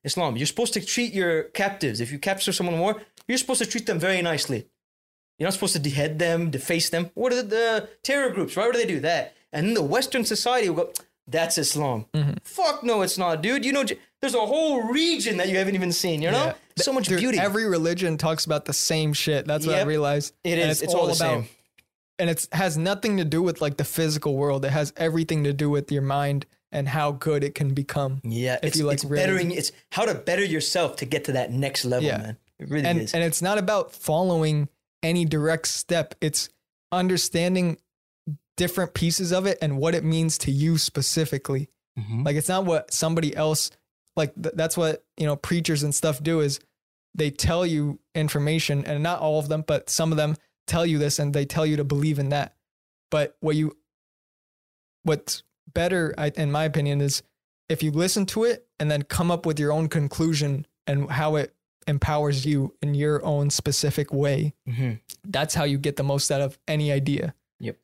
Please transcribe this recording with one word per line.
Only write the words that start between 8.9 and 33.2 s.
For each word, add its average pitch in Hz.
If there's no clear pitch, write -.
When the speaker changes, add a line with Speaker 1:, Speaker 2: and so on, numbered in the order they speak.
Speaker 1:
That. 151
And 156
then 226
the 202
Western 233
society 240
will 165
go, -
"That's 131
Islam." 135
Speaker 2:
Mm-hmm. 147
Speaker 1:
Fuck 302
no, 226
it's 185
not, 170
dude. 226
You 269
know, 277
j-, -
there's 262
a 226
whole 285
region 240
that 180
you 190
haven't 190
even 185
seen, 160
you 160
know? 254
Speaker 2:
Yeah. 311
Speaker 1:
So -
much 254
Speaker 2:
Dude, -
Speaker 1:
beauty. 233
Speaker 2:
every 202
religion 170
talks 160
about 151
the 151
same 156
shit. 143
That's 151
what 156
I -
Speaker 1:
Yep. 185
Speaker 2:
realized. 147
Speaker 1:
It 170
Speaker 2:
And 165
Speaker 1:
is. 156
Speaker 2:
it's -
Speaker 1:
It's 170
all 170
Speaker 2:
all -
Speaker 1:
the -
Speaker 2:
about 160
Speaker 1:
same. -
Speaker 2:
And 170
it 160
has 175
nothing 202
to 185
do 160
with, 170
like, 147
the -
physical 151
world. 139
It 139
has 147
everything 160
to 143
do 147
with 143
your 143
mind 139
and 143
how 147
good 143
it 143
can 139
become. 139
Speaker 1:
Yeah, 120
Speaker 2:
if -
Speaker 1:
it's, 156
Speaker 2:
you, 156
like, 143
Speaker 1:
it's 139
Speaker 2:
really 143
Speaker 1:
bettering, 180
it's 151
how 202
to 254
better 180
yourself 156
to 135
get 143
to 147
that 127
next 135
level, 123
Speaker 2:
Yeah. 131
Speaker 1:
man. 110
It 143
really 147
Speaker 2:
And, 170
Speaker 1:
is. -
Speaker 2:
and 165